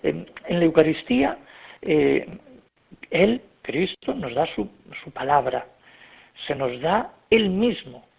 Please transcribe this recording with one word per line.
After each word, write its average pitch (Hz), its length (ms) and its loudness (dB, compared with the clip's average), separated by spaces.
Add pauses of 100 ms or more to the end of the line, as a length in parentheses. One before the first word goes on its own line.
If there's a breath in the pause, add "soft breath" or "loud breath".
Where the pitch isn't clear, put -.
En, - 260 -2 (180)
en 175 120 0
la 170 60 4
Eucaristía, 160 720 2 (420 loud breath)
eh, 139 460 2 (840)
Él, 202 320 2 (220)
Cristo, 185 500 -4
nos 139 220 -6
da 156 100 2
su, 104 240 -6 (340)
su - 80 -16
palabra, 131 560 -2 (800 loud breath)
se 143 80 -2
nos 123 240 -4
da 180 360 -2 (140)
Él 220 200 4
mismo 185 580 -2 (120)